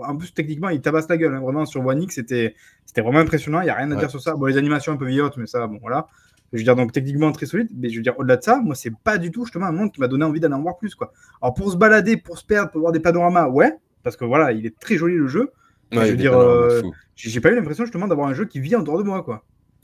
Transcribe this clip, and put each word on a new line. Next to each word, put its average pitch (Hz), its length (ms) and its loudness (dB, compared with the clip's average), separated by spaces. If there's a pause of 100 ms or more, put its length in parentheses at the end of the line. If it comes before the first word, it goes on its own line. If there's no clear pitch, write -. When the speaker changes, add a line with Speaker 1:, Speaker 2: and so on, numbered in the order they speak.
Speaker 1:
en 143 100 -6
plus, 170 160 -12
techniquement, 156 360 -6
il 156 120 -2
tabasse 156 280 -2
la 175 80 0
gueule, 160 180 0
hein. 135 60 -6
Vraiment, 139 260 -4
sur 139 180 -6
One 131 200 0
X, 190 100 -12
c'était, 120 400 -4 (320)
c'était - 140 -6
vraiment 123 180 2
impressionnant. 160 440 0
Il 180 40 -2
y 147 40 0
a 110 40 0
rien 135 160 -4
à 147 40 -2
Speaker 2:
Ouais. - 60 -2
Speaker 1:
dire 143 100 -2
sur 135 120 -12
ça. 160 120 -4
Bon, 139 120 -2
les 135 120 2
animations 147 340 0
un 147 40 -4
peu 135 100 -6
vieillottes, 135 320 -2
mais 113 100 -8
ça, 120 180 -4
bon, 107 160 -10
voilà. 127 240 -4 (440)
Je 120 80 -8
veux 110 60 -4
dire, 123 120 6
donc, 123 160 0
techniquement, 143 380 0
très 147 140 -6
solide. 226 320 -2
Mais 123 140 -6
je 113 60 -8
veux 117 60 -6
dire, 123 160 -2
au-delà 127 200 4
de - 40 -6
ça, 233 220 4
moi, 151 100 -2
c'est 123 160 -10 (140)
pas 214 140 0
du 170 120 -6
tout, 233 140 -8
justement, 196 220 -6
un 175 60 -2
monde 202 200 -2
qui - 80 -10
m'a 127 80 0
donné 135 160 0
envie 160 160 -2
d'aller 151 140 0
en 139 80 -4
voir 175 160 -6
plus, 208 160 -10
quoi. - 180 -10 (300)
Alors, 123 100 0
pour 196 180 -4
se 180 60 -4
balader, 214 400 6
pour - 220 -12
se - 80 -20
perdre, 208 240 0
pour 156 100 -6
voir 165 120 0
des 160 80 0
panoramas, 175 480 2
ouais. 165 260 4 (280)
Parce 120 140 -6
que, - 80 -8
voilà, 135 280 2
il 110 120 -4
est 113 140 -10
très - 180 -2
joli, 170 200 0
le 151 100 2
jeu. 185 260 -2 (400)
Mais 117 60 0
Speaker 2:
Ouais, 113 80 4
Speaker 1:
je - 60 4
veux - 40 4
Speaker 2:
il - 40 -2
est - 20 0
Speaker 1:
dire, 127 80 4
Speaker 2:
tellement 127 160 8
Speaker 1:
euh, 120 340 4
Speaker 2:
fou. 92 120 -6 (240)
Speaker 1:
j'ai, - 120 -12
j'ai 117 120 -4
pas 160 100 6
eu 220 40 4
l'impression, 185 300 -2
justement, 208 240 -6
d'avoir 143 200 0
un 139 40 -2
jeu 143 140 -4
qui - 140 -10
vit 160 160 -2
en 220 60 2
dehors 147 140 -2
de 202 60 0
moi, 190 200 -4
quoi. 110 220 -10 (400)